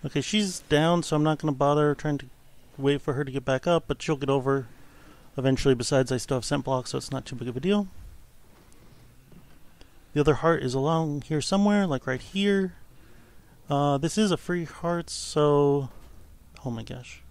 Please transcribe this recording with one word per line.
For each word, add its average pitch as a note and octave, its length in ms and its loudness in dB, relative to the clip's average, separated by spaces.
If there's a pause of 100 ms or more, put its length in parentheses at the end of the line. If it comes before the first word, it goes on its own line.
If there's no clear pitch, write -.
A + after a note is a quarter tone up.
Okay, C#3+ 160 -4
she's G3+ 400 -2
down, D#3+ 440 2
so - 100 -4
I'm D3+ 80 2
not D#3 160 0
gonna D3+ 140 -2
bother D3 420 2
trying D3 240 -4
to B2+ 80 -12 (500)
wait C#3 240 0
for C#3+ 140 -4
her C#3+ 100 -4
to C3+ 60 -10
get B2+ 140 -6
back C3 220 -2
up, E3+ 200 2
but - 160 -6
she'll D#3 140 0
get C3+ 120 0
over C3+ 380 2 (720)
eventually. C3 380 4
Besides, B2 360 2
I B2 60 0
still C3 200 -4
have A#2+ 80 -4
scent C#3+ 200 -2
block, C3 240 -2
so C#3 100 -6
it's - 140 -8
not C3 120 -8
too B2+ 120 -12
big A#2+ 120 -8
of A#2+ 80 -8
a C3 40 -6
deal. G3 260 2 (2250)
The D3+ 80 0
other D3 140 6
heart E3 280 2
is B2+ 120 -4
along D3 480 0
here D3+ 180 -2
somewhere, G3+ 460 2
like C#3 200 -2
right B2+ 140 -2
here. G3 540 -2 (960)
Uh, C#3+ 260 2
this D#3+ 220 -2
is G#3 140 4
a E3+ 40 2
free F3 280 -4
heart, E3+ 440 -6
so... C#3+ 800 2 (760)
Oh C3 60 -6
my A2+ 120 -8
gosh. B2 480 -16